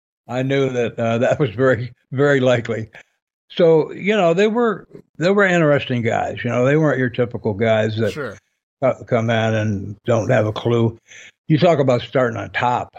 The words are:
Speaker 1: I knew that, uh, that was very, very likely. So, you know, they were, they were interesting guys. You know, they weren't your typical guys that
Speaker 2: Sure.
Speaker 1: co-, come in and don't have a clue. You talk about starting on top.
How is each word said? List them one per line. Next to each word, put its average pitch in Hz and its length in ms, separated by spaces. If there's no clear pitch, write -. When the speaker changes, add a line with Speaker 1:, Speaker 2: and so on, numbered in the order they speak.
Speaker 1:
I 123 140
knew 135 280
that, 120 280
uh, 117 200
that 123 200
was 135 120
very, 123 420
very 139 280
likely. 117 500
So, 165 420
you 202 240
know, 170 180
they 202 140
were, 226 400
they 165 120
were 202 140
interesting 147 580
guys. 107 400
You 120 80
know, 120 140
they 139 120
weren't 151 220
your 127 120
typical 113 440
guys 110 440
that 107 140
Speaker 2:
Sure. 120 240
Speaker 1:
co-, 123 220
come 117 260
in 110 240
and 104 500
don't 113 260
have 113 160
a 107 60
clue. 117 460
You 156 120
talk 165 200
about 127 220
starting 120 380
on 101 120
top. 120 480